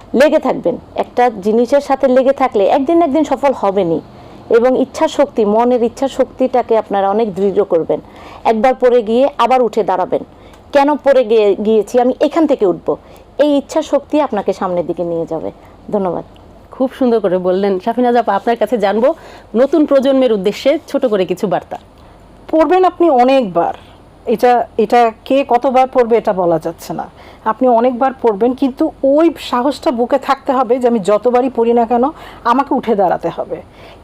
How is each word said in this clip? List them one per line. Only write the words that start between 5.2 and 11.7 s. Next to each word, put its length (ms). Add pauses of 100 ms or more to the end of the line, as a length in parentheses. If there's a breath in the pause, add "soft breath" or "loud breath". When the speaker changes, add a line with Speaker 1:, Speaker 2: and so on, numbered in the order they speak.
Speaker 1:
মনের 380
ইচ্ছা 240
শক্তিটাকে 720
আপনারা 320
অনেক 260
দৃঢ় 280
করবেন। 380 (420 loud breath)
একবার 320
পড়ে 260
গিয়ে 360
আবার 240
উঠে 220
দাঁড়াবেন, 400 (500 loud breath)
"কেন 220
পড়ে 280
গিয়ে, 320
গিয়েছি, 460